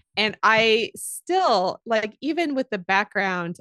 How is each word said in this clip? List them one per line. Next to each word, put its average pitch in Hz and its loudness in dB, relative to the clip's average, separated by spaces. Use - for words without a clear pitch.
And 208 0
I 220 4
still, 269 -2
like, 220 -2
even 302 -2
with 262 -4
the 208 -4
background 190 -2